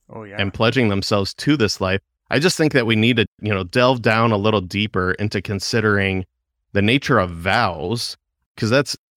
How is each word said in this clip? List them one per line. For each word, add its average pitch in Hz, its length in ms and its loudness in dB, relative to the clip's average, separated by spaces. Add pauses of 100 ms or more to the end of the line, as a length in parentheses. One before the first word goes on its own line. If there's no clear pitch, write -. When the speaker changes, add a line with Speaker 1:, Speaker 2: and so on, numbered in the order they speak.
Speaker 1:
Oh, 110 140 -16
yeah. 101 160 -18
Speaker 2:
and 98 140 -4
pledging 117 340 0
themselves 98 460 -2
to 147 240 0
this 107 240 0
life? 95 180 -2 (300)
I 123 100 0
just 165 160 0
think 156 160 0
that 120 140 2
we 113 100 2
need 113 220 2
to, 104 80 2 (160)
you 107 120 -2
know, 92 120 -2
delve 123 360 2
down 113 300 2
a 104 60 2
little 104 240 2
deeper 92 580 -2
into 104 220 -4
considering 98 840 0 (460)
the 104 100 0
nature 123 380 2
of 90 120 0
vows, 90 840 -2 (400)
'cause 110 140 -2
that's 135 260 0 (220)